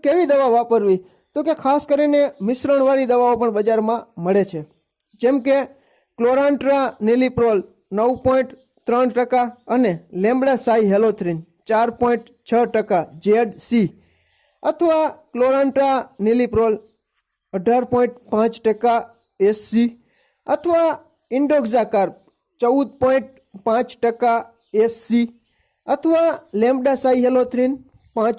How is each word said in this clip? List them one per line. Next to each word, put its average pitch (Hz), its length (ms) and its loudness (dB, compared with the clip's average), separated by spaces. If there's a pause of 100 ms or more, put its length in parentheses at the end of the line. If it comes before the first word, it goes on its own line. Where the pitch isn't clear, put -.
કેવી 311 300 2
દવા 277 200 2
વાપરવી? 226 480 2 (380)
તો - 60 -2
કે 311 140 -2
ખાસ 285 300 0
કરીને 285 360 2 (180)
મિશ્રણવાળી 269 720 0
દવાઓ 247 260 2
પણ 233 180 -2
બજારમાં 220 480 -2 (120)
મળે 190 280 0
છે, 170 160 -8 (600)
જેમ 254 200 2
કે 269 180 0 (600)
ક્લોરાન્ટ્રા 269 640 0 (180)
નીલિપ્રોલ 233 580 0 (340)
નવ 220 180 0 (120)
પોઇન્ટ 262 280 0 (360)
ત્રણ 247 240 0
ટકા 247 360 0 (200)
અને 233 260 0 (240)
લેમ્બડા 254 420 0
સાઈ 226 340 0
હેલોથ્રિન 202 460 0 (260)
ચાર 226 280 0
પોઇન્ટ 240 320 -2 (200)
છ - 80 -10 (140)
ટકા 202 380 -2 (160)
ઝેડ 214 300 0 (100)
સી 226 260 0 (760)
અથવા 320 420 0 (260)
ક્લોરાન્ટ્રા 269 680 0 (240)
નીલિપ્રોલ 226 540 0 (760)
અઢાર 226 340 0
પોઇન્ટ 247 320 -2 (100)
પાંચ 226 320 -2
ટકા 226 380 0 (420)
એસ 208 240 2
સી 233 240 0 (580)
અથવા 330 420 0 (420)
ઇન્ડોક્ઝાકાર્પ 226 840 0 (460)
ચૌદ 262 280 2 (100)
પોઇન્ટ 262 320 0 (340)
પાંચ 240 320 -2
ટકા 233 420 0 (360)
એસ 226 260 2
સી 233 260 0 (600)
અથવા 320 420 0 (260)
લેમ્બડા 254 420 0
સાઈ 254 280 0
હેલોથ્રિન 254 480 0 (400)
પાંચ 220 260 -2